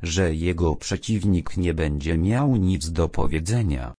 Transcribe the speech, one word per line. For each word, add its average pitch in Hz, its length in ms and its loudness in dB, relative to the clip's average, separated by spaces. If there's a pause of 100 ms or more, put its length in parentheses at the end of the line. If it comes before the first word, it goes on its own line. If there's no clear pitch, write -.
że 85 340 0
jego 82 400 0
przeciwnik 98 840 -2
nie 87 160 0
będzie 78 440 -2
miał 123 380 2
nic 92 360 0
do 80 180 0
powiedzenia. 80 880 0